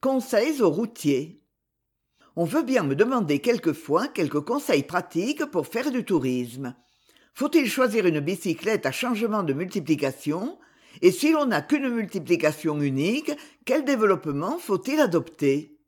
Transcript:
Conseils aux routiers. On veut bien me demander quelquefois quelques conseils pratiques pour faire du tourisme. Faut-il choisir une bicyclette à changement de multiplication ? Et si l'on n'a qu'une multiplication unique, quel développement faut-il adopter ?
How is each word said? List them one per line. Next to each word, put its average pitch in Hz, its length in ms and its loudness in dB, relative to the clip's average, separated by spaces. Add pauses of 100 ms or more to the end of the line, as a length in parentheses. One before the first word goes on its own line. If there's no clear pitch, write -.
Conseils 262 600 0
aux 170 80 6
routiers. 156 720 -2 (920)
On 170 100 0
veut 254 180 0
bien 247 180 2
me 139 140 0
demander 208 420 2
quelquefois 180 680 0
quelques 147 320 -2
conseils 165 420 0
pratiques 180 640 -4
pour 185 220 -2
faire 262 240 -2
du 240 120 -2
tourisme. 127 720 -2 (640)
Faut-il 285 340 2
choisir 220 380 2
une 156 120 2
bicyclette 180 680 -2
à 131 40 0
changement 214 520 -2
de 143 100 0
multiplication ? 156 1040 -4 (460)
Et 180 80 10
si 302 200 2
l'on 302 140 2
n'a 185 160 0
qu'une 277 280 -2
multiplication 160 920 -2
unique, 147 500 -2 (340)
quel 269 200 0
développement 196 720 0
faut-il 269 420 -2
adopter ? 151 760 0 (100)